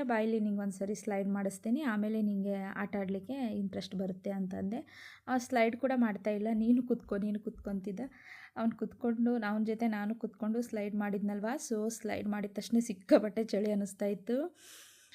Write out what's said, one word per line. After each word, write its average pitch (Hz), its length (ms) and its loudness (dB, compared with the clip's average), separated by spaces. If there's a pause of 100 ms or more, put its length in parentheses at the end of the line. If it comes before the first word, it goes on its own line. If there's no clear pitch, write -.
"ಬಾ 233 160 2
ಇಲ್ಲಿ 220 200 2
ನಿಂಗೆ 208 220 2
ಒಂದ್ಸರಿ 196 340 -2
ಸ್ಲೈಡ್ 202 340 -2
ಮಾಡಿಸ್ತೀನಿ, 202 520 0
ಆಮೇಲೆ 220 400 0
ನಿಂಗೆ 202 340 0
ಆಟ 196 440 -4
ಆಡಲಿಕ್ಕೆ 208 580 -2
ಇಂಟ್ರೆಸ್ಟ್ 196 380 -4
ಬರುತ್ತೆ" 190 360 -4
ಅಂತಂದೆ. 196 480 -2 (480)
ಆ 254 100 2
ಸ್ಲೈಡ್ 233 400 2
ಕೂಡ 262 180 2
ಮಾಡ್ತಾ 220 340 2
ಇಲ್ಲ. 208 240 0
"ನೀನು 240 300 4
ಕೂತ್ಕೋ, 233 340 -2
ನೀನು 208 220 -2
ಕೂತ್ಕೊ" - 300 -8
ಅಂತಿದ್ದ. 196 300 -4 (580)
ಅವ್ನು 226 200 0
ಕೂತ್ಕೊಂಡು, 233 580 0
ಅವ್ನ 214 280 0
ಜೊತೆ 226 240 0
ನಾನು 208 280 0
ಕೂತ್ಕೊಂಡು 226 460 -2
ಸ್ಲೈಡ್ 208 340 -2
ಮಾಡಿದ್ನಲ್ವಾ? 208 600 0
So 220 340 -2
ಸ್ಲೈಡ್ 208 380 -4
ಮಾಡಿದ 208 260 -2
ತಕ್ಷಣ 214 260 0
ಸಿಕ್ಕಾಪಟ್ಟೆ 226 640 4
ಚಳಿ 214 280 2
ಅನ್ನಿಸ್ತಾ 202 340 -2
ಇತ್ತು. 233 520 -2 (580)